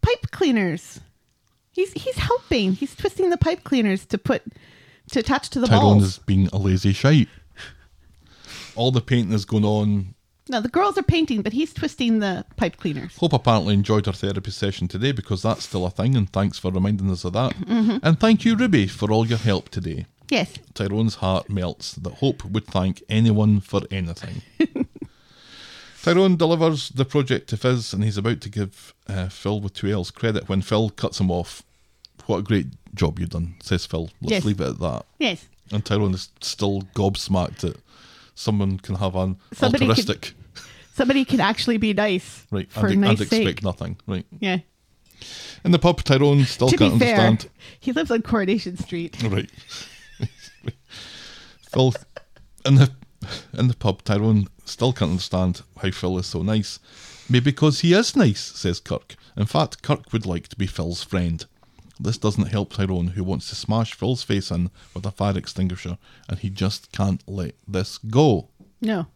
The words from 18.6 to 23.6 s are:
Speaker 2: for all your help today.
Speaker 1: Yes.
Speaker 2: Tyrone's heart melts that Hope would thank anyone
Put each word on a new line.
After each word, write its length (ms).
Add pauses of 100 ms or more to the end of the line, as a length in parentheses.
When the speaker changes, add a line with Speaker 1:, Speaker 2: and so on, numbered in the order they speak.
Speaker 2:
for 240
all 140
your 140
help 300
today. 360 (240)
Speaker 1:
Yes. 260 (180)
Speaker 2:
Tyrone's 420
heart 340
melts 460
that 200
Hope 300
would 220
thank 420
anyone 520